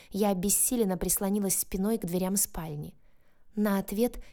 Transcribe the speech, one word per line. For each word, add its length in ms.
я 200
обессиленно 680
прислонилась 600
спиной 380
к 80
дверям 300
спальни. 580
На 240
ответ 380